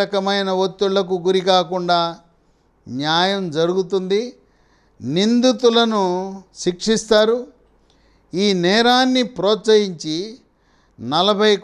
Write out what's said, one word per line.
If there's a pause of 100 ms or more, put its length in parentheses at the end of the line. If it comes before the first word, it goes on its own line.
రకమైన (140)
ఒత్తిళ్లకు (120)
గురి (120)
కాకుండా (1040)
న్యాయం (140)
జరుగుతుంది, (760)
నిందితులను (600)
శిక్షిస్తారు. (960)
ఈ (200)
నేరాన్ని (140)
ప్రోత్సహించి (840)
నలభై (140)